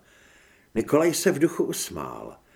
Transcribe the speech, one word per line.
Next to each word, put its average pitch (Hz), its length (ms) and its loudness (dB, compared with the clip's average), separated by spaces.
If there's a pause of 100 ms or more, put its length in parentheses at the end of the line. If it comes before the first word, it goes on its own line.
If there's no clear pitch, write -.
(760)
Nikolaj 151 380 4
se 180 180 2
v 143 80 0
duchu 160 240 2
usmál. 64 760 -8 (160)